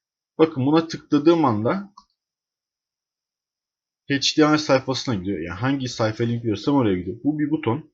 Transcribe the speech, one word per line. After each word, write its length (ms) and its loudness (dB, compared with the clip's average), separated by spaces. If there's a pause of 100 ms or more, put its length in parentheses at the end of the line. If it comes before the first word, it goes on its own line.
(380)
Bakın 280 2
buna 220 2
tıkladığım 580 2
anda 480 -2 (2250)
H 120 -2 (160)
T 120 6
M 60 4
L 40 2
sayfasına 580 0
gidiyor. 240 -4
Yani 200 -8
hangi 300 -2
sayfaya 400 -2
link 160 -4
verirsem 280 0
oraya 260 2
gidiyor. 240 -8
Bu 160 -2
bir 120 -2
buton. 420 -4